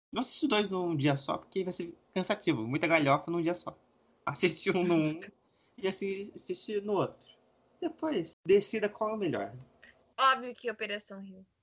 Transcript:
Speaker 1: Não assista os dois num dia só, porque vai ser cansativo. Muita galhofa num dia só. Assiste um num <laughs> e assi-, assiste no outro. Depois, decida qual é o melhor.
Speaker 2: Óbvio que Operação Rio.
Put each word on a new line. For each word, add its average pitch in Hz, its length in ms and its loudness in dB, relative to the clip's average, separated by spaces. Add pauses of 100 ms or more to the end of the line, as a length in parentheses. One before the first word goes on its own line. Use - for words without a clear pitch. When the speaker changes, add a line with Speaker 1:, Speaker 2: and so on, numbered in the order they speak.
(120)
Speaker 1:
Não 294 80 -2
assista - 260 -4
os - 20 2
dois 208 220 4
num 180 260 0
dia 139 200 4
só, - 220 -4
porque - 240 -6
vai 180 100 -4
ser 175 220 -8 (200)
cansativo. 180 520 0
Muita 139 220 0
galhofa 147 420 4
num 170 120 0
dia 170 120 0
só. - 220 -12 (480)
Assiste 175 520 0
um 180 60 2
num 160 380 2 (260)
<laughs> - 320 -20
e 190 80 -2
assi-, 196 480 -4
assiste 202 460 -6
no 208 140 -2
outro. 143 340 -2 (520)
Depois, 302 640 -4
decida 202 440 4
qual 214 220 -4
é 220 40 -4
o - 40 -6
melhor. 113 340 -2 (640)
Speaker 2:
Óbvio 254 360 4
que 240 160 -6
Operação 208 500 -8
Rio. 190 260 -18 (160)